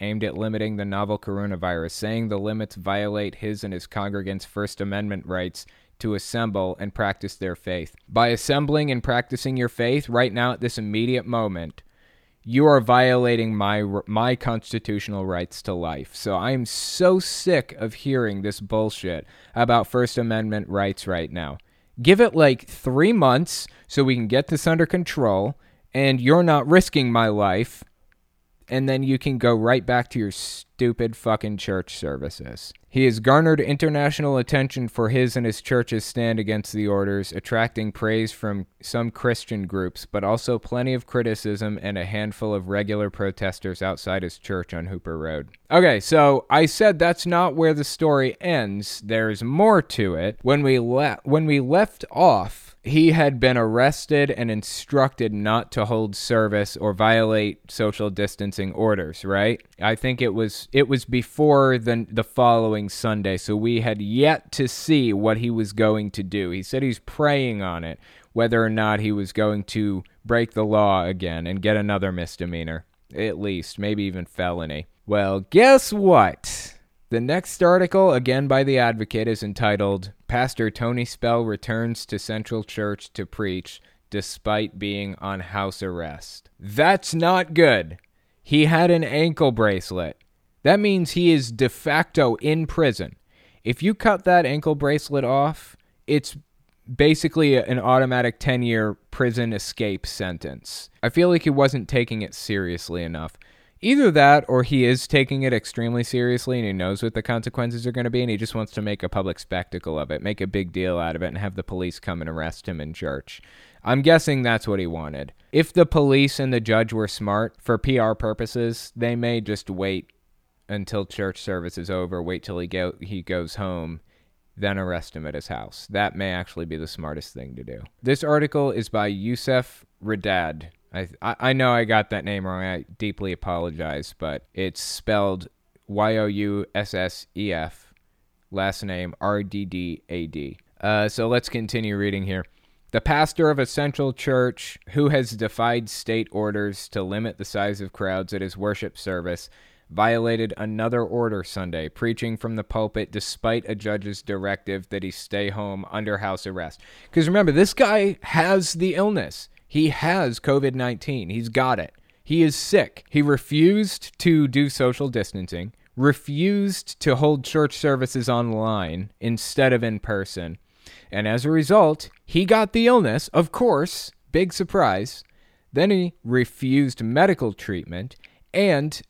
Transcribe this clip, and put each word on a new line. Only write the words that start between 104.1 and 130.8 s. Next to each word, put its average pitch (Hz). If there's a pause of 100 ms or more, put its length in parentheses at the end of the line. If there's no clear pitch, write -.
or 127
he 127
is 123
taking 135
it 127
extremely 117
seriously 123
and 113
he 98
knows 95
what 113
the 113
consequences 120
are 123
gonna 120
be, 123
and 120
he 104
just 110
wants 110
to 107
make 104
a 90
public 92
spectacle 87
of 65
it, 76
make 101
a 95
big 95
deal 90
out 82
of 82
it, 90
and 69
have 98
the 95
police 90
come 85
and 80
arrest 80
him 82
in 78
church. 69 (420)
I'm 131
guessing 151
that's 117
what 101
he 90
wanted. 76 (180)
If 156
the 170
police 139
and 131
the 120
judge 113
were 107
smart, 104
for 117
P 131
R 110
purposes, 117
they 117
may 117
just 104
wait 95 (580)
until 101
church 95
service 87
is 90
over, 90
wait 90
till 90
he 87
go-, 90
he 92
goes 87
home, 85 (580)
then 98
arrest 90
him 78
at 73
his 73
house. 55
That 98
may 95
actually 87
be 80
the 78
smartest 76
thing 64
to 64
do. 58 (200)
This 131
article 147
is 107
by 104
Youssef 120 (160)
Redad. 90 (200)